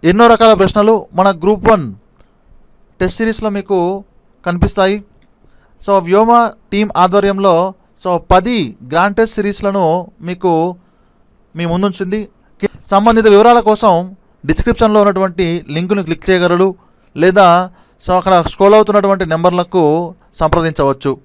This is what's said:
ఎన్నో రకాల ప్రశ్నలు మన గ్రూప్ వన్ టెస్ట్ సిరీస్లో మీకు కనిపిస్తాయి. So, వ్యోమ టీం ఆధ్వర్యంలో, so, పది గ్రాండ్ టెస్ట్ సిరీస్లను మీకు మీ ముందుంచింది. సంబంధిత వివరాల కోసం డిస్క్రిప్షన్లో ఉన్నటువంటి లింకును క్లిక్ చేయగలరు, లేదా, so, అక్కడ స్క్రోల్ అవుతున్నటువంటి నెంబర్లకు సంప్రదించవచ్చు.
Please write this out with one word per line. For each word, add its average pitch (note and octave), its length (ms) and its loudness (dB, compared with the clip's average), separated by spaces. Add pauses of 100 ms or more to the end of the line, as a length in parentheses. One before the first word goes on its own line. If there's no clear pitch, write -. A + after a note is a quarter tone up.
(100)
ఎన్నో G#3 220 4
రకాల A3 300 4
ప్రశ్నలు G#3 320 2 (240)
మన F#3+ 100 2 (140)
గ్రూప్ G3+ 280 -2
వన్ F#3+ 140 2 (1160)
టెస్ట్ F#3 200 -4
సిరీస్లో A3 380 -4
మీకు G3 200 -4 (680)
కనిపిస్తాయి. F#3+ 500 -2 (880)
So, G3+ 80 -2 (160)
వ్యోమ G#3+ 240 2 (400)
టీం G#3 140 -2 (180)
ఆధ్వర్యంలో, G3 500 0 (480)
so, F#3 80 -6 (220)
పది G3+ 260 0 (340)
గ్రాండ్ F#3+ 280 -2
టెస్ట్ A3 180 -4
సిరీస్లను G3 460 -4 (460)
మీకు F3+ 220 -4 (1040)
మీ E3+ 160 -6
ముందుంచింది. F#3+ 460 -4 (720)
సంబంధిత A3 420 2
వివరాల A#3 340 6
కోసం G#3+ 240 2 (560)
డిస్క్రిప్షన్లో G#3+ 560 0
ఉన్నటువంటి F#3+ 420 -2 (280)
లింకును F#3 320 -4
క్లిక్ D#3+ 220 -8
చేయగలరు, F3+ 400 2 (540)
లేదా, F#3+ 240 4 (580)
so, - 60 -8 (100)
అక్కడ F#3 140 0 (180)
స్క్రోల్ G3+ 260 4
అవుతున్నటువంటి G3+ 540 0
నెంబర్లకు F3 520 0 (580)
సంప్రదించవచ్చు. D3+ 680 -2 (120)